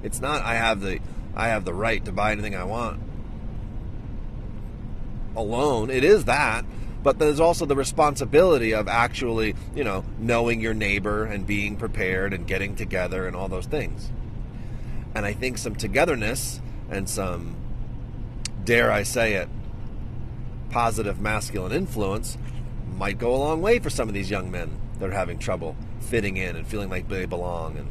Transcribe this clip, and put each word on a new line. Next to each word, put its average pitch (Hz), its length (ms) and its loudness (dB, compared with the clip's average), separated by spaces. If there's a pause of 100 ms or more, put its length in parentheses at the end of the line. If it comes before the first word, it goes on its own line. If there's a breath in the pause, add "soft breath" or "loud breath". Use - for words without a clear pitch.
It's 107 160 -4
not, 139 220 0
"I 117 140 0
have 113 260 2
the, 95 180 -2 (360 loud breath)
I 110 120 2
have 107 160 2
the 87 100 -2
right 107 300 0
to 101 80 -4
buy 104 220 2
anything 104 200 -2
I 92 120 -4
want" 110 340 -2 (2500)
alone. 117 520 2
It 131 140 2
is 175 220 8
that, 120 400 4 (360 loud breath)
but 139 160 4
there's 151 220 4
also 170 260 6
the 139 120 4
responsibility 139 960 6
of 107 160 2
actually, 117 680 2 (180 loud breath)
you 143 120 0
know, 98 180 0 (160)
knowing 117 400 4
your 110 140 0
neighbor 104 500 2
and 101 240 -4
being 104 300 0
prepared 101 560 0
and 92 120 -4
getting 98 300 -2
together 92 500 -2
and 87 120 -6
all 95 100 -4
those 92 200 -4
things. 104 440 -4 (1000 loud breath)
And 107 120 -2
I 104 60 -2
think 123 260 -2
some 110 180 -4
togetherness 123 840 0 (300 loud breath)
and 95 180 -2
some, 87 480 -4 (1080)
dare 117 260 6
I 104 120 4
say 110 320 2
it, 87 120 0 (1200)
positive 107 500 2
masculine 104 500 0
influence 110 680 -2 (600 loud breath)
might 101 200 -2
go 117 160 2
a 131 40 4
long 156 240 2
way 220 180 6
for 165 100 -2
some 123 200 0
of 104 40 -4
these 101 160 -2
young 92 220 -2
men 85 260 -4 (220)
that 98 100 -2
are 90 40 -2
having 90 260 0
trouble 82 340 -2 (260)
fitting 101 380 0
in 92 180 -2
and 82 120 -4
feeling 101 220 -4
like 92 200 -4
they 92 160 -2
belong 87 520 -2
and 76 140 -6